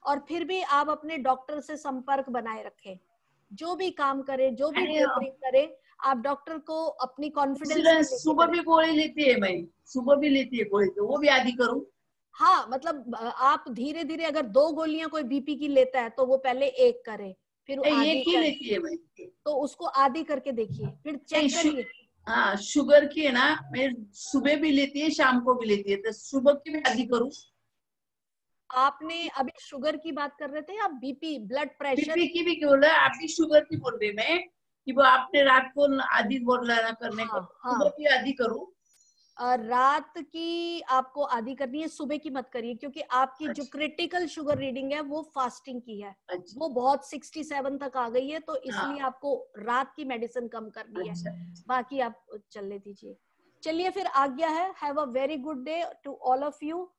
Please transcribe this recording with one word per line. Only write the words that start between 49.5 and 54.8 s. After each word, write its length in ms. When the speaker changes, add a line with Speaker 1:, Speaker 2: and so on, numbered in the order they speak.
Speaker 1:
रात 380
की 80
medicine 440
कम 220
करनी 380
है। 60
Speaker 2:
अच्छा। 540
Speaker 1:
बाकी 320
आप 260
चलने 280
दीजिए। 380
चलिए, 280
फिर 160
आ 200
गया 220
है, 260
have 240